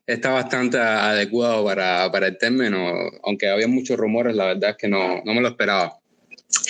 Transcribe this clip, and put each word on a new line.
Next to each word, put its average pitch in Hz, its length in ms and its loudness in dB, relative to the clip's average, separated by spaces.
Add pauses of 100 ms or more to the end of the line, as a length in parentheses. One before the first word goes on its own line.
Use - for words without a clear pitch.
está 120 260 -2
bastante 127 460 0
adecuado 107 840 2
para, 92 460 0
para 95 180 0
el 92 100 -6
término, 117 400 0 (460)
aunque 101 240 -2
había 107 200 2
muchos 127 300 0
rumores, 113 360 0
la 98 120 0
verdad 98 240 0
es 104 60 -4
que 107 120 -4
no, 92 360 0
no 107 100 -2
me 120 60 2
lo 123 80 2
esperaba. 101 500 -2 (720)